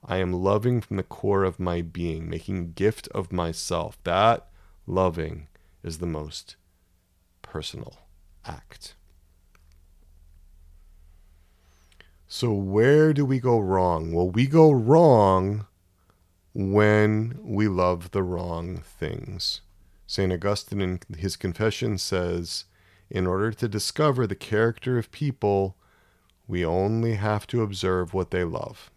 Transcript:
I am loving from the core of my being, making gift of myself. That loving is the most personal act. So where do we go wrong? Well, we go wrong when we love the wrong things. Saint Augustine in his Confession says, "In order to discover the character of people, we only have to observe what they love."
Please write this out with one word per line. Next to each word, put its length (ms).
I 140
am 120
loving 520
from 160
the 40
core 400
of 160
my 220
being, 480
making 440
gift 360
of 240
myself. 720
That 460
loving 640
is 160
the 80
most 500
personal 600
act. 500
So 240
where 600
do 100
we 160
go 180
wrong? 540
Well, 160
we 180
go 240
wrong 960
when 920
we 260
love 420
the 120
wrong 600
things. 800
Saint 260
Augustine 500
in 180
his 180
Confession 640
says, 680
"In 180
order 260
to 140
discover 600
the 100
character 640
of 120
people, 680
we 180
only 500
have 320
to 160
observe 500
what 180
they 140
love." 520